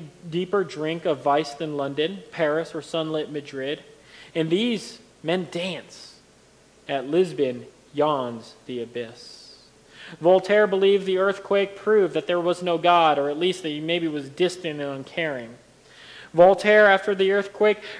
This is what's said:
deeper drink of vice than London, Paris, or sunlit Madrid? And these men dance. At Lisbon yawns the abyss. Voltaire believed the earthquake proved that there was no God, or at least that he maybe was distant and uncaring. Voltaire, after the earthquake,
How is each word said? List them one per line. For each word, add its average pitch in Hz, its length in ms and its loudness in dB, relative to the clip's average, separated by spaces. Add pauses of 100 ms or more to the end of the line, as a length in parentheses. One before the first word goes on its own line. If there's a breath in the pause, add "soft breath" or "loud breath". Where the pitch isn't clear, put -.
(300)
deeper 185 340 -2
drink 156 420 -6
of 139 180 -2
vice 147 320 0
than 151 200 -8
London, 147 440 -4 (100)
Paris, 160 460 -2
or 151 80 -8
sunlit 156 480 -6
Madrid? 139 500 -8 (540 loud breath)
And 160 160 -2
these 220 480 -2 (240)
men 170 260 -2
dance. 175 680 -12 (680)
At 135 200 -4
Lisbon 143 580 -2 (300)
yawns 135 580 -2 (140)
the 123 120 -8
abyss. 117 800 -14 (640 loud breath)
Voltaire 190 460 4
believed 196 400 2
the 185 100 0
earthquake 196 580 -2
proved 202 380 2
that 156 140 -4
there 175 120 0
was 175 220 -2
no 175 160 -2
God, 165 400 4
or 143 100 0
at 147 120 -4
least 180 240 -2
that 160 60 -6
he 151 100 -8
maybe 165 280 -2
was 147 220 -6
distant 165 500 -4
and 139 180 -8
uncaring. 131 580 -8 (760 loud breath)
Voltaire, 196 540 8
after 196 300 4
the 190 160 2
earthquake, 202 480 0 (200 loud breath)